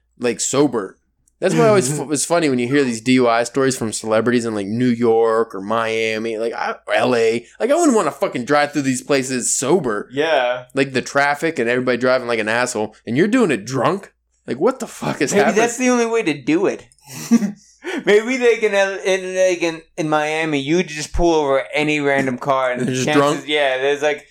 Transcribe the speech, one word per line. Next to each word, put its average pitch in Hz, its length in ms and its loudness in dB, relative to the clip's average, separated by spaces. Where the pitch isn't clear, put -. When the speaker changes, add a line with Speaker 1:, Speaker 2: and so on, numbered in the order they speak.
Speaker 1:
like, 120 220 -2
sober. 123 580 0
That's 185 160 0
why 160 100 4
it 220 40 6
always 196 220 2
Speaker 2:
<laughs> 147 100 -4
Speaker 1:
f-, 139 100 -8
it's 143 160 -2
funny 165 240 2
when 127 80 0
you 120 100 -2
hear 143 160 2
these 117 160 -4
D 123 140 2
U 127 120 4
I 117 180 2
stories 131 320 0
from 110 160 -6
celebrities 113 520 0
in, 113 100 -4
like, 101 120 -4
New 117 220 0
York 113 680 2
or 98 80 -8
Miami, 110 760 -2
like, 113 140 -2
I, 220 240 -6
or - 80 -2
L 123 220 2
A. 120 300 0
Like, 226 120 0
I 285 40 2
wouldn't 320 220 4
wanna 175 140 2
fucking 139 340 -4
drive 143 280 2
through 151 100 -2
these 131 200 -2
places 131 540 -2
sober. 127 560 0
Speaker 2:
Yeah. 131 600 0
Speaker 1:
Like, 135 180 -2
the 123 100 -2
traffic 143 560 0
and 113 120 0
everybody 127 260 0
driving 123 320 0
like 120 100 0
an 107 100 -2
asshole, 113 460 -2
and 113 100 -4
you're 180 120 2
doing 220 220 2
it 107 140 -2
drunk? 131 480 -2
Like, 120 100 -6
what 240 200 0
the 226 60 -8
fuck - 360 -6
is 135 100 0
Speaker 2:
Maybe 196 120 4
Speaker 1:
happening? 190 160 2
Speaker 2:
that's 233 180 0
the 254 120 2
only 240 160 2
way 226 180 0
to 156 180 0
do 160 240 0
it. 117 200 -4
<laughs> - 0 -
Maybe 220 320 2
they 240 220 2
can, 214 160 0
uh, 196 300 0
in, 190 160 0
they 185 220 2
can, 165 260 -4
in 160 120 -4
Miami, 156 500 0
you 151 240 0
just 151 300 -8
pull 170 220 2
over 139 380 2
any 151 280 0
random 135 360 0
car 131 360 0
and 123 100 -4
Speaker 1:
They're 127 120 -2
just 127 120 -2
Speaker 2:
chances, 151 160 2
Speaker 1:
drunk? 143 260 0
Speaker 2:
yeah, 143 300 0
there's, 139 240 0
like, 147 280 -2